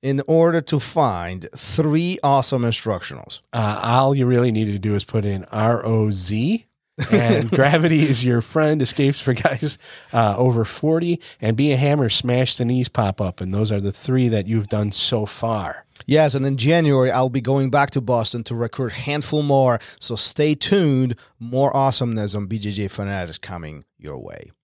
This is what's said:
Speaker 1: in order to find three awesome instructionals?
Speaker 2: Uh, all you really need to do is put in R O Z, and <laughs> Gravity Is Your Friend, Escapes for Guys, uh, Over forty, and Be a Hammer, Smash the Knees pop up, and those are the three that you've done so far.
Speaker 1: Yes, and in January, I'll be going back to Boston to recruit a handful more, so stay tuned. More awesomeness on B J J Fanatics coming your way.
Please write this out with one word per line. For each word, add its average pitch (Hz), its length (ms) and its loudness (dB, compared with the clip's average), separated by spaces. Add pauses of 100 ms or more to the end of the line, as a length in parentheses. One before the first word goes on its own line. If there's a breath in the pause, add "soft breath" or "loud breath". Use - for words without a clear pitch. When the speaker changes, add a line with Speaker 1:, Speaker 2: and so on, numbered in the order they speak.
Speaker 1:
in 139 240 -2
order 165 360 4
to 151 180 0
find 92 720 -2
three 160 680 0
awesome 139 380 2
instructionals? - 800 -4 (120)
Speaker 2:
Uh, 104 320 -2
all 135 320 4
you 131 100 2
really 123 240 4
need 110 140 0
to 101 160 -4
do 104 160 0
is 95 80 -2
put 107 200 -2
in 98 280 -4
R 110 340 0
O 110 240 2
Z, 107 560 -2 (460)
and 117 380 4
<laughs> - 20 -2
Gravity 156 480 4
Is 127 240 2
Your 120 160 2
Friend, 151 420 0
Escapes 139 380 0
for 135 120 0
Guys, 143 460 -2 (340 loud breath)
uh, 113 240 2
Over 123 280 2
forty, 165 560 -2 (200 loud breath)
and 110 160 0
Be 143 140 2
a 135 60 2
Hammer, 143 320 2
Smash 123 480 0
the 127 80 -2
Knees 123 240 0
pop 98 320 -2
up, 95 200 -4
and 92 140 -6
those 104 160 0
are 101 100 -2
the 98 120 -4
three 127 360 0
that 104 200 -2
you've 110 180 0
done 104 240 -2
so 107 340 -2
far. 101 600 -6 (180)
Speaker 1:
Yes, 147 300 4
and 135 100 -2
in 139 120 -2
January, 139 560 4
I'll 127 180 2
be 123 100 -2
going 135 300 0
back 143 220 2
to 139 80 0
Boston 117 420 -2
to 120 140 -8
recruit 117 340 -4
a - 120 -12
handful 147 400 -2
more, 135 360 2 (220 loud breath)
so - 160 -6
stay 151 400 0
tuned. 139 580 2 (240 soft breath)
More 127 380 0
awesomeness 120 580 0
on 101 120 -6
B 110 120 -4
J 104 140 -4
J 98 160 -4
Fanatics 95 500 -8
coming 78 460 -12 (140)
your 71 200 -14
way. 50 320 -16 (140)